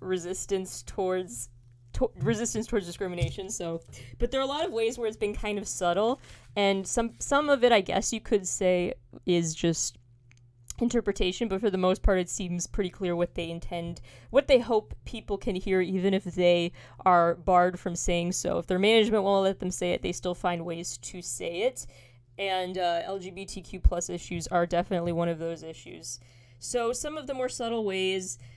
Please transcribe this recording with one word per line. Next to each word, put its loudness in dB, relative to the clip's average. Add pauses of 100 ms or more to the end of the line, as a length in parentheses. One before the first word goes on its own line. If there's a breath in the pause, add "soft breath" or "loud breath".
resistance -4
towards, -4 (460)
to-, 0
resistance -2
towards -2
discrimination. -4
So, -6 (380 loud breath)
but 2
there -2
are 0
a -2
lot -2
of -4
ways -2
where -2
it's -6
been -2
kind -4
of -8
subtle, 0 (340 loud breath)
and 2
some, -2
some 2
of 4
it, 8
I 6
guess -2
you -4
could 0
say, 2 (320)
is 2
just 0 (840)
interpretation, 0
but -2
for 2
the 0
most 4
part, 6
it -2
seems -4
pretty -2
clear -2
what 0
they -6
intend, -8 (300 loud breath)
what 4
they 6
hope 0 (100)
people -8
can -2
hear, 2
even 0
if 0
they 4 (340 loud breath)
are 6
barred 4
from -4
saying 0
so. -2
If -6
their 2
management 6
won't 4
let 2
them -4
say -2
it, -2
they -2
still -4
find -2
ways -8
to -12
say -6
it. 0 (540 soft breath)
And, -2
uh, 0
L -6
G -12
B -10
T -10
Q -12
plus 4
issues -8
are 2
definitely 0
one 0
of -4
those -8
issues. -14 (400 soft breath)
So -2
some -6
of -10
the -4
more -2
subtle -4
ways, -2 (180 loud breath)